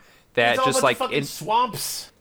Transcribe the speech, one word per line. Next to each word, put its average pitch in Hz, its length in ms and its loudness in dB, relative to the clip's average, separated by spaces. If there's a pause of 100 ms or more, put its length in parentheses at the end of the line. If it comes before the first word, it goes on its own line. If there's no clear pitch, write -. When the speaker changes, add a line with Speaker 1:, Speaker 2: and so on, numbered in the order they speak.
(320)
Speaker 1:
that 120 200 4
Speaker 2:
It's 117 80 2
all 262 40 2
Speaker 1:
just, - 140 2
Speaker 2:
about - 80 4
Speaker 1:
like, 123 100 2
Speaker 2:
the 262 80 -2
fucking 143 140 -2
Speaker 1:
in 143 60 -2
Speaker 2:
swamps. 208 960 -4